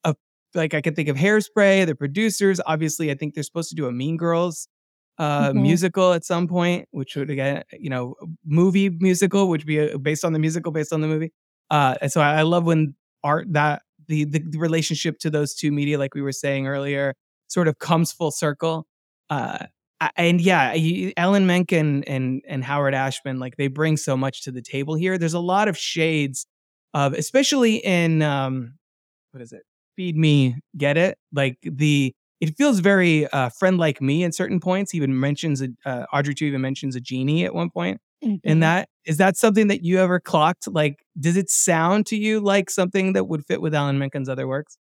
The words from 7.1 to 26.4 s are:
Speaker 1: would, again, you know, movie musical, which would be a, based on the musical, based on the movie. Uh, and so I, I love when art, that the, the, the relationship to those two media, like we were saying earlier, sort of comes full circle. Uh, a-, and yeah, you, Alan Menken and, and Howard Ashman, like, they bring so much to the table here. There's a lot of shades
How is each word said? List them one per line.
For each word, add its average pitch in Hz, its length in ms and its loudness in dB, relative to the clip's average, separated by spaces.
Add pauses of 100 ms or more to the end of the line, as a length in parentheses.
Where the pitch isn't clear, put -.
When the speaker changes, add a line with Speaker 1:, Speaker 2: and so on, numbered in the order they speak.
Speaker 1:
would, 143 140 -6
again, 139 340 -4 (160)
you 196 100 -8
know, 127 260 -6 (300)
movie 185 440 2
musical, 185 580 2
which 160 140 0
would 151 60 -12
be 151 120 0
a, 151 180 -2
based 151 280 -2
on 160 80 0
the 156 60 0
musical, 160 340 -2
based 151 180 -4
on 160 100 -2
the 156 60 -2
movie. 156 240 -4 (380)
Uh, 143 320 2
and 147 100 -2
so 165 80 0
I, 151 200 4
I - 20 4
love 170 240 2
when 156 300 2 (280)
art, 151 300 0
that 147 300 0 (240)
the, 151 180 0
the, 147 140 -2
the 156 180 -8
relationship 160 640 -2
to 165 100 -4
those 147 240 -2
two 151 180 -2
media, 147 260 0
like 139 180 -4
we 143 60 -6
were 139 120 -4
saying 135 340 -4
earlier, 139 460 -4 (340)
sort 170 220 0
of - 100 -4
comes 165 320 2
full 156 200 -4
circle. 160 560 -4 (420)
Uh, - 380 -6 (340)
a-, 160 160 0
and 175 240 4
yeah, 165 320 4
you, 175 420 0
Alan 190 300 4
Menken 165 600 2
and, 131 420 -4
and 135 160 -6
Howard 139 300 0
Ashman, 135 460 -4
like, 127 180 -12
they 139 100 0
bring 151 280 0
so 139 220 -2
much 131 260 -4
to 135 80 -12
the 127 100 -12
table 139 340 -6
here. 185 220 -2
There's 165 160 -2
a 175 60 -4
lot 190 280 0
of 175 100 -4
shades 156 680 -2 (480)